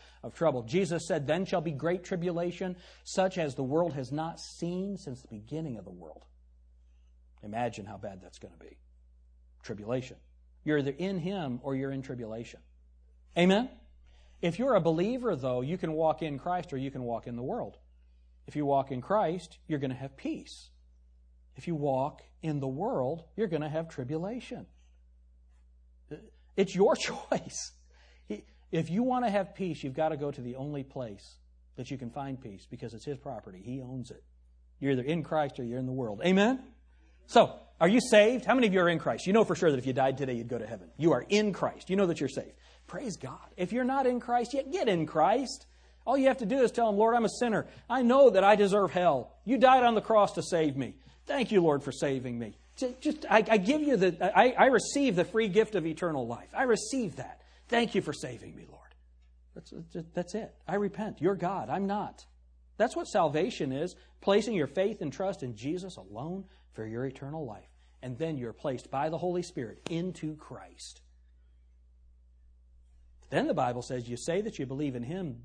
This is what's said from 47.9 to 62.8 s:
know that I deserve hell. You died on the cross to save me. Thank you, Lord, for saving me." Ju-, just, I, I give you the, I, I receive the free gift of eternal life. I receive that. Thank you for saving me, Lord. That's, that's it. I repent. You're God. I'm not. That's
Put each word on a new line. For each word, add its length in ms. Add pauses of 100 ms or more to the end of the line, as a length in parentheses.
know 280
that 140
I 120
deserve 360
hell. 400 (120)
You 140
died 240
on 120
the 80
cross 300
to 100
save 340
me. 200 (300)
Thank 240
you, 120
Lord, 200
for 100
saving 460
me." 200 (180)
Ju-, 240
just, 280
I, 200
I 80
give 260
you 140
the, 420
I, 120
I 160
receive 500
the 80
free 240
gift 260
of 120
eternal 400
life. 280
I 100
receive 520
that. 240 (280)
Thank 260
you 80
for 100
saving 420
me, 160
Lord. 120 (720)
That's, 180 (400)
that's 220
it. 200 (140)
I 60
repent. 480
You're 140
God. 340
I'm 160
not. 400 (500)
That's 180